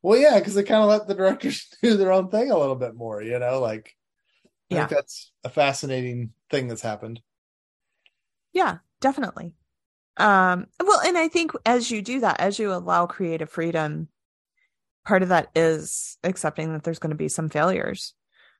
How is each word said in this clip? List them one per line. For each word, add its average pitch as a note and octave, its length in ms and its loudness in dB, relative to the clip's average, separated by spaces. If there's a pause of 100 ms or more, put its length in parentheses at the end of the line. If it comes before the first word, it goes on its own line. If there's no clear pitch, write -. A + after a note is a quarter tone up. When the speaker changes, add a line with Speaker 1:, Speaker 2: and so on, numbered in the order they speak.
Speaker 1:
Well, G#3 160 4
yeah, C4+ 220 6
'cause G3+ 140 -6
they G3+ 100 2
kinda G#3+ 220 4
let G#3 220 4
the G3 80 -2
directors F#3+ 600 -2
<laughs> - 80 -12
do A3+ 140 4
their F#3 160 4
own F#3 160 2
thing A#3+ 200 0
a G#3 80 4
little C3+ 200 2
bit A#2+ 180 -6
more, A2 260 -10
you A#2 180 -6
know? B2+ 200 -2
Like, A2 340 -6 (760)
I F3+ 60 -4
think C#3+ 160 -2
Speaker 2:
Yeah. D3+ 60 0
Speaker 1:
that's - 340 -8 (140)
a B2+ 40 -6
fascinating B2+ 840 -2 (160)
thing C3 180 -2
that's A#2 140 -8
happened. A2+ 400 -8 (1300)
Speaker 2:
Yeah, D#4 280 -2 (200)
definitely. C4 540 -4 (640)
Um, F#3 500 4 (160)
well, G4 180 6
and F4+ 160 0
I E4 120 2
think E4 220 -2 (140)
as A#3+ 260 2
you G#3+ 100 -4
do B3 200 -4
that, G3 200 0
as G3+ 180 -2
you G#3 140 -2
allow F3 320 0
creative E3 440 -6
freedom, D#3+ 600 -4 (960)
part F#3+ 180 4
of F3+ 60 -2
that F3 260 2
is D#3+ 680 0
accepting D#3+ 500 -4
that D#3 100 -8
there's E3 160 -6
gonna D#3 160 -4
be D#3 140 -4
some D#3+ 200 -4
failures. - 640 -2 (460)